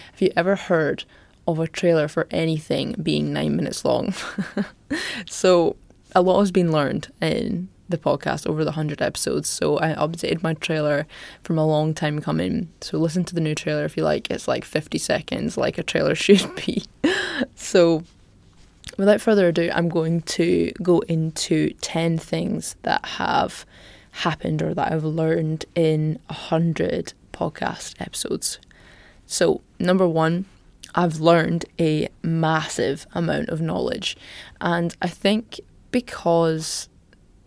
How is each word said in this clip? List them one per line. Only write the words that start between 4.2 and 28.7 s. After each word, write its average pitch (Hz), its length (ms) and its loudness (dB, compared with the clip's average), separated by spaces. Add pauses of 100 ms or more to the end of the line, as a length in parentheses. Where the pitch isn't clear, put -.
<laughs> - 680 -6
So 175 520 4 (380)
a 185 60 -2
lot 185 200 4
has 202 100 2
been 180 200 2
learned 151 400 0 (120)
in 170 480 -4 (180)
the 170 80 -2
podcast 143 500 -2
over 156 200 0
the 151 60 -2
hundred 151 280 -4
episodes. 147 480 -2
So - 300 0
I 160 160 0
updated 165 480 -2
my 160 100 -2
trailer 151 540 -2 (360)
from 165 140 -2
a 156 100 2
long 156 280 2
time 151 260 -2
coming. 160 480 -2 (140)
So - 160 -6
listen 165 260 0
to 180 100 -8
the 170 60 0
new 156 140 0
trailer 151 320 -2
if - 100 -6
you 160 80 0
like. 151 260 0
It's, - 160 -6
like, - 200 -2
fifty - 320 -4
seconds, - 580 -2
like 131 220 0
a 165 40 -6
trailer 151 320 0
<laughs> - 0 -
should - 400 6
be. - 300 -4 (680)
So 170 500 4 (920)
without 208 240 6
further 202 260 6
ado, 170 240 2
I'm 170 160 2
going 165 340 0
to 170 500 0 (100)
go 170 180 6
into 160 800 0
ten 165 380 0
things 165 640 -4
that - 240 0
have - 580 -2 (480)
happened 160 480 -2
or 160 140 -2
that - 180 -2
I've 156 120 -2
learned 160 600 0 (120)
in 156 420 2 (100)
a 156 60 -10
hundred - 760 0 (200)
podcast - 680 -6
episodes. - 580 -6 (640)